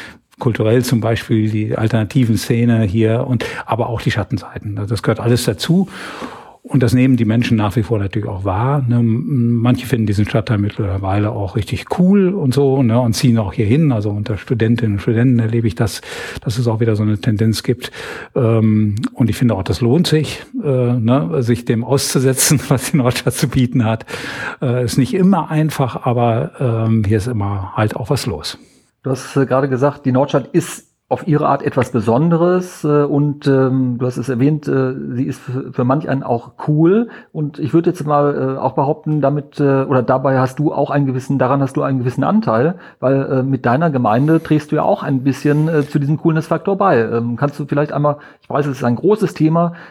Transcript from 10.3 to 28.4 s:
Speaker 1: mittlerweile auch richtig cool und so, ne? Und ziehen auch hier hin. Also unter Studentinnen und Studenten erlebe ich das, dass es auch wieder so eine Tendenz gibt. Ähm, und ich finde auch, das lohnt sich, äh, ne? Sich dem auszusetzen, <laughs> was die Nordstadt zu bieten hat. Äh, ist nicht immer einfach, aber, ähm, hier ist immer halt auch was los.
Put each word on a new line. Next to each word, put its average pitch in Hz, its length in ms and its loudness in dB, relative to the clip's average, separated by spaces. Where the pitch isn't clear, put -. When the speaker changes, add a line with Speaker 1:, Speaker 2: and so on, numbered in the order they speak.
Speaker 1:
mittlerweile 101 720 -2
auch 101 240 -6
richtig - 440 -4
cool 185 360 4
und 143 180 0
so, 139 300 4
ne? 117 160 4
Und 120 140 2
ziehen 117 260 2
auch 98 120 -2
hier 113 140 -2
hin. 143 260 4
Also 107 200 0
unter 104 260 -4
Studentinnen 113 560 0
und 101 60 -2
Studenten 120 400 2
erlebe 113 280 0
ich 107 60 0
das, - 280 -4
dass 107 180 -4
es 120 80 0
auch 110 120 0
wieder 113 160 2
so 104 60 0
eine 107 160 2
Tendenz 110 460 0
gibt. - 280 -4
Ähm, 110 600 2
und 113 180 0
ich - 60 -6
finde 117 180 2
auch, 92 80 -4
das - 180 -4
lohnt 127 240 4
sich, - 380 -2
äh, 127 300 0
ne? 135 480 0
Sich 117 240 0
dem 113 180 0
auszusetzen, 131 800 0
<laughs> - 40 -6
was - 240 0
die 160 60 2
Nordstadt 120 360 0
zu - 140 -2
bieten 123 360 0
hat. 110 220 -2
Äh, 123 240 0
ist - 120 -2
nicht 135 180 2
immer 185 340 2
einfach, 151 560 -2
aber, 120 540 0
ähm, 113 440 0
hier 101 140 2
ist 101 100 -4
immer 101 480 -4
halt 107 200 0
auch 117 160 -4
was - 160 -2
los. - 320 -8